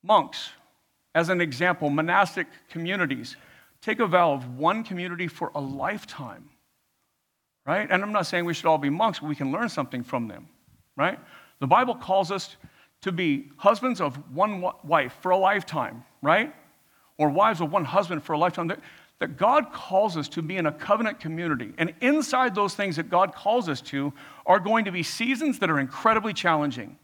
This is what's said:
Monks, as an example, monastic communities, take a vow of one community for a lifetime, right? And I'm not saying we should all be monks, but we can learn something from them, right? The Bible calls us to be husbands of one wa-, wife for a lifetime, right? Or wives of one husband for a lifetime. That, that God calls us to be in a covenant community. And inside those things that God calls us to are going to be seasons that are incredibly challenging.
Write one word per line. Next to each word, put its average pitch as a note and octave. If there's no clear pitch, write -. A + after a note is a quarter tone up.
Monks, -
as E3
an F3+
example, D#3+
monastic F3
communities, E3
take G#3+
a A3
vow F3
of B2+
one F#3
community F3
for -
a D3
lifetime, C#3
right? F#3+
And F#3+
I'm G#3
not G3+
saying F3
we E3+
should -
all D#3
be C#3+
monks, F#3+
but D3+
we D3+
can C3+
learn G#3+
something C3
from A#2+
them, F#2+
right? D#3+
The C3+
Bible A#3
calls F#3+
us -
to G3
be E3
husbands A3
of C#3
one F#3+
wa-, F3+
wife D3
for F#3
a F#3
lifetime, E3+
right? G3
Or D3+
wives F#3
of D#3
one D3+
husband E3+
for E3+
a D3
lifetime. E3+
That, G3
that D3
God B3
calls F#3+
us C#3+
to E3+
be F3
in E3+
a D3
covenant G#3+
community. D#3+
And E3
inside B3+
those G3+
things G3
that D#3+
God F3+
calls G#3+
us C3
to C#3+
are F#3+
going G#3+
to G3
be F3
seasons B3+
that F#3
are D3
incredibly G#3+
challenging. D3